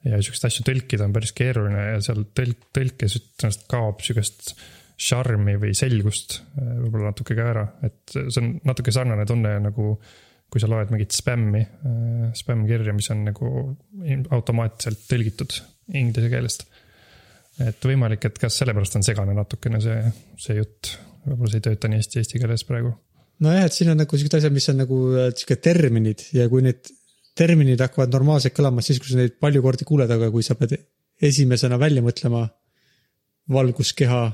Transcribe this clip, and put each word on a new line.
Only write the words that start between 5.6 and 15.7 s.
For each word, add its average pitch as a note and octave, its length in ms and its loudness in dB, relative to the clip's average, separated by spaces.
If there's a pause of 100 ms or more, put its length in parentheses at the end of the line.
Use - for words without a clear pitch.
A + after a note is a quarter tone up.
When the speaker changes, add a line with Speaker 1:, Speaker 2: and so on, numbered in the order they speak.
Speaker 1:
selgust, G#2+ 760 -2
äh, B2+ 260 -8
võib-olla A2 380 -4
natuke A2 240 -6
ka A#2 80 -2
ära. A2 220 -2 (140)
Et - 360 -8
see C3 240 -4
on A#2 80 0 (140)
natuke B2 320 -2
sarnane A2+ 320 0
tunne A2 320 0
nagu, G#2 340 -2 (600)
kui A2 100 0
sa A2 60 2
loed G#2+ 220 0
mingit G#2 240 -2
spämmi, A2 480 0
äh, A#2 680 -4
spämmkirja, A2+ 600 -2
mis G#2 160 -4
on G#2+ 140 -2
nagu G#2+ 280 -4 (480)
in-, C#3 280 -4
automaatselt A#2 800 -4
tõlgitud A2+ 480 -4 (360)